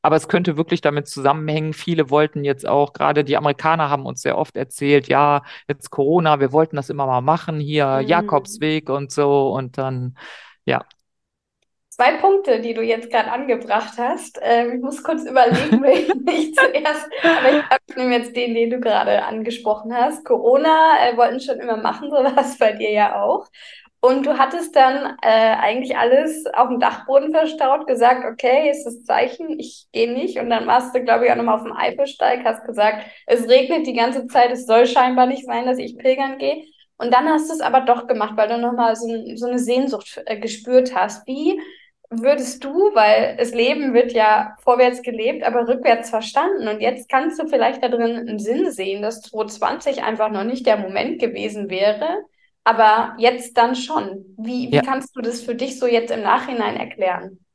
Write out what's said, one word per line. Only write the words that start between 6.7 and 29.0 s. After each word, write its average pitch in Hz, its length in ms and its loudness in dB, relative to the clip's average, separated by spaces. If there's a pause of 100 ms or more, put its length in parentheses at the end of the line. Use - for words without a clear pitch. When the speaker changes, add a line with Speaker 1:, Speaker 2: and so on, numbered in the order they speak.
Speaker 1:
das 139 140 -6
immer 139 160 -4
mal 127 140 0
machen, 156 400 -2
hier 143 400 0
Speaker 2:
Mhm. - 0 -
Speaker 1:
Jakobsweg 156 920 -2
und 139 220 -4
so.“ 143 400 2
Und 131 260 -8
dann, 127 380 -6 (480)
ja. - 200 -2 (1040)
Speaker 2:
Zwei 262 280 2
Punkte, 381 420 2
die 226 140 -6
du 226 80 -4
jetzt 226 280 -4
gerade 226 220 0
angebracht 240 680 -2
hast. 277 440 -6
Ähm, 233 340 0
ich 247 60 -6
muss 277 200 -8
kurz - 220 -4
überlegen, 254 580 4
<laughs> - 0 -
Speaker 1:
<laughs> - 0 -
Speaker 2:
welchen - 460 2
ich 311 260 -2
zuerst, 311 540 2 (260)
aber 262 160 4
ich 294 180 2
glaub, 262 200 4
ich - 80 -14
nehme 254 200 0
jetzt 240 200 -4
den, 240 180 -2
den 233 160 2
du 247 80 -2
gerade 208 460 2
angesprochen 220 680 -6
hast. 247 320 -2
Corona, 311 720 4 (140)
äh, 233 60 -6
wollten 240 240 2
schon 262 180 -6
immer 233 180 -4
machen, 277 340 -4
so 294 60 0
war's 269 420 2
bei 214 140 4
dir 214 200 -4
ja 208 280 2
auch. 240 260 -2 (540)
Und 269 260 4
du 277 120 0
hattest 311 380 0
dann, 269 460 4
äh, - 60 2
eigentlich 226 680 2
alles 285 480 2 (100)
auf 254 140 4
dem 247 100 -4
Dachboden 277 540 0
verstaut, 311 560 0
gesagt, 247 440 2
„Okay, 269 380 2
ist 294 140 -4
das 233 200 -12